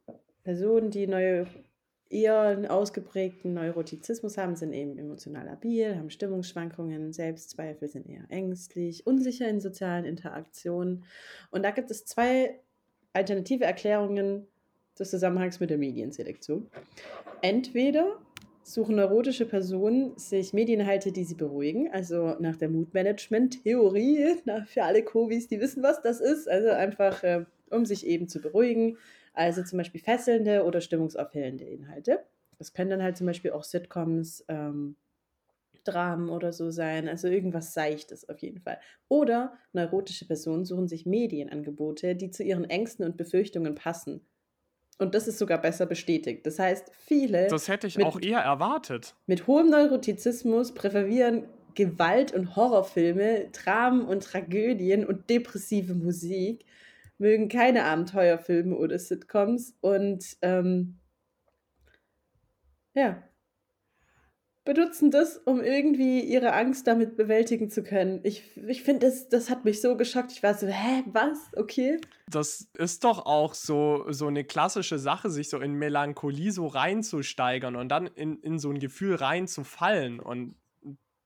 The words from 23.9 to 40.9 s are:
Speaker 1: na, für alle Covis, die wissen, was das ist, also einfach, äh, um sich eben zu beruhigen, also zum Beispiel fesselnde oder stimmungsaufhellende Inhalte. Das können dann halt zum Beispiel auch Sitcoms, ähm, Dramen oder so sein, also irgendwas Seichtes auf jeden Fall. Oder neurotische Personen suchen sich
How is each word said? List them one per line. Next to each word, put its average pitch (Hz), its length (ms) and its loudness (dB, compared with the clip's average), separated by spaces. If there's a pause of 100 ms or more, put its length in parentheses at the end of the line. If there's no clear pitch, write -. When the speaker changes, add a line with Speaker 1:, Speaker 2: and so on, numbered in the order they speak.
Speaker 1:
na, 214 200 -4
für 220 200 -2
alle 202 180 4
Covis, 233 460 0
die 208 120 -4
wissen, 254 220 -4
was 302 200 2
das 240 180 0
ist, 302 280 0
also 208 220 4
einfach, 196 540 0
äh, 175 200 2 (260)
um 226 160 2
sich 196 200 -4
eben 175 220 0
zu 156 120 -8
beruhigen, 226 580 2 (340)
also 175 320 0
zum 180 140 -6
Beispiel 175 220 -6
fesselnde 226 640 2
oder 170 160 0
stimmungsaufhellende 147 840 -4
Inhalte. 147 560 -4 (380)
Das - 160 -18
können 185 160 -2
dann 190 120 -2
halt 185 140 -2
zum 180 100 -4
Beispiel 175 260 -4
auch 156 120 -6
Sitcoms, 165 840 -4
ähm, 147 480 -6 (880)
Dramen 175 440 -2
oder 170 240 -4
so 165 180 -6
sein, 160 380 -4
also 175 200 -4
irgendwas 180 440 -2
Seichtes 151 560 -6
auf - 120 -14
jeden 190 200 -14
Fall. - 180 -10 (300)
Oder 262 460 2 (180)
neurotische 185 540 -4
Personen 165 400 -4
suchen 180 220 -2
sich 165 180 -8